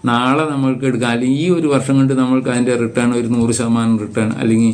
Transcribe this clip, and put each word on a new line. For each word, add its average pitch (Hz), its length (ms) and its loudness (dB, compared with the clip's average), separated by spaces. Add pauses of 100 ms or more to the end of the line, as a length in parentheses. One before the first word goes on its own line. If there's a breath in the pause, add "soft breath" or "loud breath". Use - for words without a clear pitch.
നാളെ 127 380 2
നമ്മൾക്ക് 135 420 -2
എടുക്കാം, 120 260 0
അല്ലെങ്കിൽ 127 280 0
ഈ 170 100 0
ഒരു 165 180 0
വർഷം 135 280 0
കൊണ്ട് 135 180 2
നമ്മൾക്ക് 131 360 0
അതിൻ്റെ 123 260 0
റിട്ടേൺ 120 380 0
ഒരു 120 140 -2
നൂറ് 117 240 0
ശതമാനം 113 480 0
റിട്ടേൺ, 107 320 -4
അല്ലെങ്കിൽ, 113 420 2